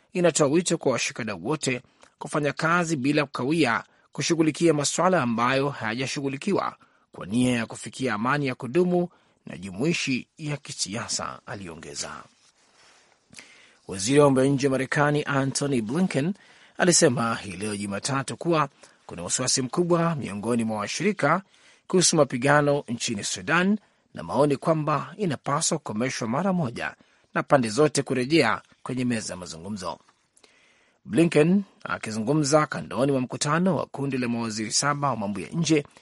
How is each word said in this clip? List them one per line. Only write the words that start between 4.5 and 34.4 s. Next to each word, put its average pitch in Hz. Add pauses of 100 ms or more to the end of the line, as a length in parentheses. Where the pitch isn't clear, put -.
masuala 165
ambayo 123
hayajashughulikiwa 135 (360)
kwa -
nia 123
ya 113
kufikia 113
amani 135
ya 127
kudumu 175 (380)
na -
jumuishi 110 (120)
ya 147
kisiasa, 95
aliongeza. 80 (1800)
Waziri 120
wa 147
mambo 131
ya 139
nje 139
wa 135
Marekani 147
Antony 135
Blinken 160 (440)
alisema 127
hii 104
leo 101
Jumatatu 104
kuwa 156 (380)
kuna 92
wasiwasi 123
mkubwa 170
miongoni 113
mwa 110
washirika 165 (440)
kuhusu 175
mapigano 143
nchini 120
Sudan 175 (360)
na -
maoni 123
kwamba 151
inapaswa 156
kukomeshwa 113
mara 175
moja 113 (400)
na 160
pande 127
zote 143
kurejea 127 (200)
kwenye 127
meza 110
ya 90
mazungumzo. 90 (1080)
Blinken, 165 (220)
akizungumza 139
kandoni 110
mwa 131
mkutano 156
wa -
kundi 135
la 123
mawaziri 113